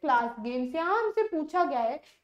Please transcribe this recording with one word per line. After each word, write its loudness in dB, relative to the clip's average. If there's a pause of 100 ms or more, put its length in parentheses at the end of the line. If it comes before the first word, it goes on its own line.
class 4
games? -6
यहाँ 0
हमसे 2
पूछा 0
गया 0
है -2 (240)